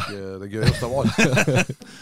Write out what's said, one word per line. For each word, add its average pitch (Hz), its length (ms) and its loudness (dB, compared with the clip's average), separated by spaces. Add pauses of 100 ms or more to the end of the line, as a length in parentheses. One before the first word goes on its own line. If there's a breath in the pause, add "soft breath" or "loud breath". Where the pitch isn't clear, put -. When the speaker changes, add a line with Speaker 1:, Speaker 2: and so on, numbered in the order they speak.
(140)
Speaker 1:
eh, 95 240 -10
det 98 140 -10
gøyeste 110 320 2
av 120 100 -4
alt. 135 840 2
Speaker 2:
<laughs> - 0 - (260 loud breath)